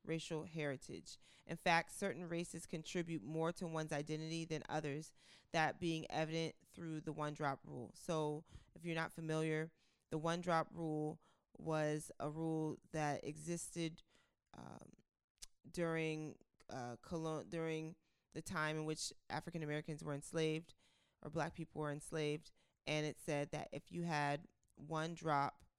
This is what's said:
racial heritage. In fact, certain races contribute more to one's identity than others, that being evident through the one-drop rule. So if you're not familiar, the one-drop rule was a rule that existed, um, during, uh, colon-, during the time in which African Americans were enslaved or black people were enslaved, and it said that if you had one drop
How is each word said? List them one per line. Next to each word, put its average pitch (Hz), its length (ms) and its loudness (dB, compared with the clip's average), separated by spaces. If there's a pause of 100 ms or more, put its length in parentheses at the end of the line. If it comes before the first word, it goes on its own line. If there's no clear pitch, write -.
racial 160 400 -2
heritage. 147 720 -4 (280)
In 165 120 -4
fact, 165 400 6
certain 170 320 -2
races 170 360 -2
contribute 165 560 -2
more 160 300 2
to 175 160 -4
one's 160 240 0
identity 160 540 0
than 156 240 -2
others, 156 420 -2 (400)
that 156 260 4
being 165 320 0
evident 160 460 0 (180)
through 160 280 -4
the 156 100 -4
one-drop 147 560 0
rule. 135 260 -8
So 156 520 0 (280)
if 165 120 -14
you're 165 100 0
not 165 160 0
familiar, 160 600 2 (380)
the 160 80 -2
one-drop 165 560 4
rule 156 460 0 (380)
was 151 600 2
a 151 120 -2
rule 156 480 2 (160)
that 147 320 0
existed, 165 760 -2 (540)
um, - 300 -12 (840)
during, 160 640 0 (360)
uh, 120 300 -4
colon-, 160 480 -2
during 160 460 -2 (380)
the 156 80 -4
time 156 360 2
in 156 80 0
which 156 260 -2 (180)
African 165 340 -2
Americans 151 400 -2
were 151 100 -2
enslaved 160 600 0 (480)
or 151 80 -6
black 160 240 0
people 156 260 -6
were 147 100 0
enslaved, 151 600 -2 (340)
and 151 180 2
it 151 220 -2
said 147 260 2
that - 220 -2
if - 160 -4
you 175 140 -2
had 147 380 4 (340)
one 160 400 -2
drop 147 400 4 (240)